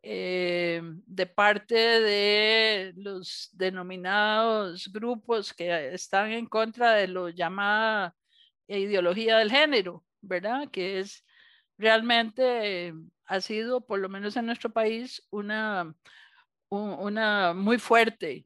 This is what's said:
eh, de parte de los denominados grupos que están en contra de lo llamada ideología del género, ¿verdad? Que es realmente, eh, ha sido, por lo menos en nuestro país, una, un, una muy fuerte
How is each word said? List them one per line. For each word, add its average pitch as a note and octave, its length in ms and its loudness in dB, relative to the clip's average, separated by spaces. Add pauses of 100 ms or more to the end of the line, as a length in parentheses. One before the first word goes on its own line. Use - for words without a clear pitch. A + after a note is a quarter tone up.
eh, F3+ 800 -4
de F3+ 420 -8
parte G#3 500 2
de G#3+ 1200 4
los G3 580 -12
denominados F#3+ 1400 0
grupos A3+ 600 -4
que E3+ 420 -2
están G3+ 360 -2
en A#3 140 -6
contra A3+ 480 2
de G3+ 140 4
lo F#3 220 -6
llamada G3+ 840 -2 (520)
ideología G3+ 720 2
del A3 140 4
género, C4 520 2 (180)
¿verdad? G#3 500 -6
Que F#3+ 280 -4
es - 260 -12 (520)
realmente, A3 1080 2
eh, E3 60 -10 (320)
ha F#3+ 160 -2
sido, A3+ 440 -4
por G3 140 -4
lo F#3+ 100 -6
menos G3+ 280 -8
en A#3 80 -2
nuestro A#3 260 -4
país, A3+ 580 -2
una, G#3 640 -4 (760)
un, G#3 200 -4 (100)
una G#3 540 0
muy G#3 260 2
fuerte A3 680 2